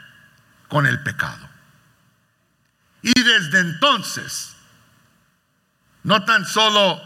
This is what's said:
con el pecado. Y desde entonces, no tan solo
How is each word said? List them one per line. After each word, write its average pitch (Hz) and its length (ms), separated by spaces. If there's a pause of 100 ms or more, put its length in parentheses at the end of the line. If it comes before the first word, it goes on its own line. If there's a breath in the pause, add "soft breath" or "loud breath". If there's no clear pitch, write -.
(680)
con 147 160
el 123 160
pecado. - 480 (1500)
Y 226 100 (120)
desde 190 360
entonces, 185 960 (1500)
no 202 200
tan 214 220
solo 208 600